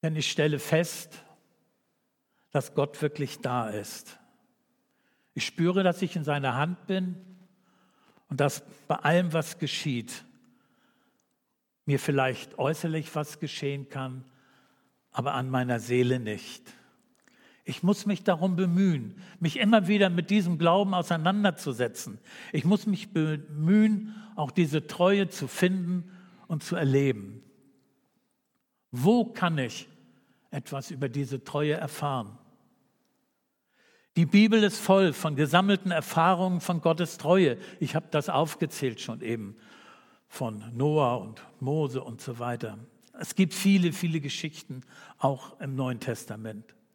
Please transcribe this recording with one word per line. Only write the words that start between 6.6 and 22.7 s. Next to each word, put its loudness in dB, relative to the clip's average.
bin -2
und -6
dass 0
bei 0
allem, 2
was -4
geschieht, -6
mir 2
vielleicht 0
äußerlich -2
was -6
geschehen -6
kann, -10
aber -4
an -4
meiner 0
Seele 2
nicht. -8
Ich -8
muss 2
mich -2
darum 2
bemühen, 2
mich -2
immer 4
wieder 4
mit 0
diesem 2
Glauben 4
auseinanderzusetzen. 0
Ich 0
muss 4